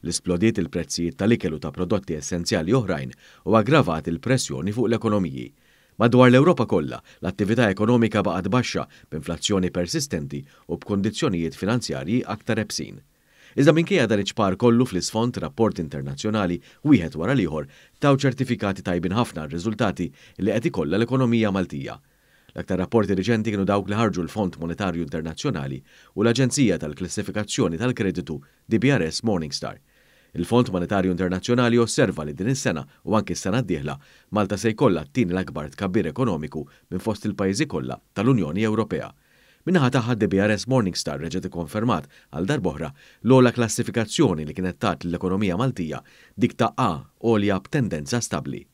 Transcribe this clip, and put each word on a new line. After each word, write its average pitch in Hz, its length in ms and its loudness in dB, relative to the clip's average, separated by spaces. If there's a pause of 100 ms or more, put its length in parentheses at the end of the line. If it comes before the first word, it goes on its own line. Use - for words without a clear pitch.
li 85 80 -4
splodiet 95 480 2
il-prezzijiet 85 560 -4
tal-ikel 98 380 2
u 71 80 -10
ta' 78 100 -6
prodotti 90 400 -4
essenzjali 87 640 -2
oħrajn 82 380 -4 (340)
u 90 80 4
aggravat 98 540 2
il-pressjoni 95 640 -2
fuq 113 160 2
l-ekonomiji. 101 560 0 (500)
Madwar 123 320 8
l-Ewropa 127 400 6
kollha, 71 300 0 (240)
l-attività 104 500 2
ekonomika 110 480 4
baqgħet 92 320 -2
baxxa 113 300 0 (260)
b'inflazzjoni 85 640 0
persistenti 73 720 -4 (240)
u 87 100 -4
b'kundizzjonijiet 98 800 -2
finanzjarji 101 640 -2 (160)
aktar 107 260 -4
ebsin. 55 380 -8 (580)
Iżda 151 160 8
minkejja 165 320 2
dan 101 160 2
iċ-ċpar 95 400 0
kollu 120 240 6
fl-isfond 110 560 -2
rapport 98 400 -2
internazzjonali 85 760 -4 (260)
wieħed 85 320 4
wara 95 160 0
l-ieħor 78 320 0 (320)
taw 143 160 4
ċertifikati 120 720 -2
tajbin 90 320 0
ħafna 85 300 -2
r-riżultati 95 600 -2 (380)
li 104 80 2
qed 113 160 -2
ikollha 90 300 0
l-ekonomija 117 500 2
Maltija. 87 480 -4 (560)
L-aktar 90 280 -4
rapporti 101 320 2
riċenti 110 400 0
kienu 98 160 0
dawk 101 200 0
li 104 80 -2
ħarġu 98 260 0
l-Fond 90 380 -4
Monetarju 85 420 -4
Internazzjonali 80 800 -6 (340)
u 101 80 2
l-Aġenzija 117 580 4
tal-Klassifikazzjoni 90 1000 -4
tal-Kreditu 92 560 -2 (280)
D 110 120 2
B 131 160 4
R 82 160 2
S - 160 -6
Morningstar. 82 520 -2 (560)
Il-Fond 110 400 2
Monetarju 92 380 0
Internazzjonali 104 680 2
osserva 110 480 2
li 76 80 -8
din 95 200 -4
is-sena 90 300 -2 (220)
u 104 120 2
anke 98 180 -2
s-sena 117 260 -2
d-dieħla 73 340 -4 (420)
Malta 101 200 0
se 110 160 0
jkollha 90 320 2
t-tieni 92 300 0
l-akbar 76 380 -6
tkabbir 95 360 -2
ekonomiku 78 540 -4 (260)
minn 92 140 -6
fost 107 260 -4
il-pajjiżi 101 400 0
kollha 64 300 -6 (140)
tal-Unjoni 104 560 2
Ewropea. 104 400 -2 (580)
Min-naħa 151 260 2
tagħha 120 220 0
D 104 160 0
B 98 100 2
R 104 140 2
S 98 160 -10
Morningstar 90 480 -2
reġgħet 85 320 -6
ikkonfermat 87 560 -2 (240)
għal 87 180 -4
darb'oħra 80 400 -4 (380)
l-ogħla 123 260 6
klassifikazzjoni 110 960 0
li 71 80 -10
kienet 92 240 -4
tat 90 260 -2
lill-ekonomija 90 540 0
Maltija, 87 420 -4 (320)
dik 113 240 0
ta' 113 160 0
A, 90 300 -2 (180)
għolja 101 460 4
b'tendenza 113 560 -2
stabbli. 71 400 -6 (100)